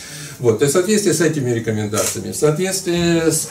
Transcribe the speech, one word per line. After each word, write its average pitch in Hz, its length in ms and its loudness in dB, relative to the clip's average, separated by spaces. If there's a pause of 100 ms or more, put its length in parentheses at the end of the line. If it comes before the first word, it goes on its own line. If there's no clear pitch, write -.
(400)
Вот, 113 180 4
то 143 60 2
есть 143 100 2
в 185 40 4
соответствии 190 340 2
с 151 80 0
этими 143 340 0
рекомендациями, 107 760 -2
в 98 60 -6
соответствии 170 960 0
с 156 200 -2